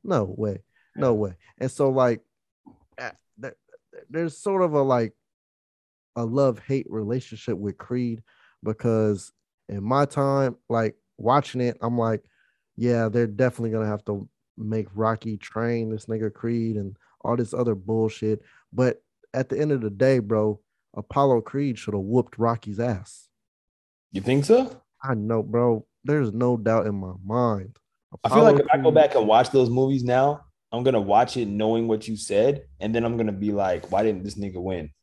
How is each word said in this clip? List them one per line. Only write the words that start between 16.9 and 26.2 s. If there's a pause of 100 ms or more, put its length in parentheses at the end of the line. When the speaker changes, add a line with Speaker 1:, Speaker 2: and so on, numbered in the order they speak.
Speaker 1:
all
this
other
bullshit." (300)
But (320)
at
the
end
of
the
day,
bro, (340)
Apollo
Creed
shoulda
whooped
Rocky's
ass. (840)
Speaker 2:
You
think
so? (220)
Speaker 1:
I
know,
bro. (180)
There's